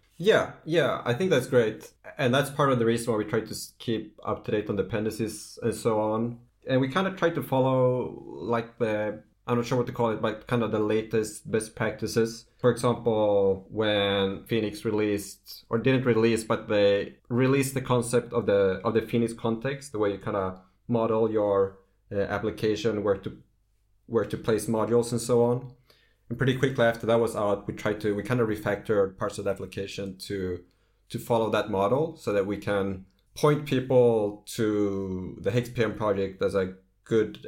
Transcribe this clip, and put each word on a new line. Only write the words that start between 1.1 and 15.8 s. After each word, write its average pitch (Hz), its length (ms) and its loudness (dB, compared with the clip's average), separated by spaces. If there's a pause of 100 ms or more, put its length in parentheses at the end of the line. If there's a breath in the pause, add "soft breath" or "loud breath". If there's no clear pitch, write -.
think 185 180 -2
that's 131 160 2
great. 113 460 0 (240)
And 127 160 0
that's 139 180 0
part 139 220 2
of 123 60 2
the 113 80 0
reason 117 260 0
why 107 60 0
we 107 60 -2
try 110 160 -2
to - 100 -8
s-, - 280 -14
keep 110 460 -6
up 107 220 -6
to - 60 -6
date 104 180 -2
on 104 60 -4
dependencies 107 840 -4
and 113 120 -2
so 110 260 0
on. 110 380 -2 (280)
And 131 140 2
we 135 80 0
kind 190 180 0
of 190 100 -6
try 170 120 2
to 165 140 -2
follow, 127 840 0
like, 113 520 -4
the, 107 420 -2 (260)
I'm 123 100 0
not 117 100 0
sure 131 100 -2
what 120 120 0
to 123 40 -10
call 117 200 0
it, 107 100 -6
but 110 240 -4
kind 120 160 0
of 104 100 -2
the 107 60 0
latest 107 720 -2
best 107 240 -4
practices. 113 720 -2 (100)
For 123 140 2
example, 107 1000 6
when 101 760 2
Phoenix 107 380 0
released, 104 880 -2
or 117 80 0
didn't 127 300 2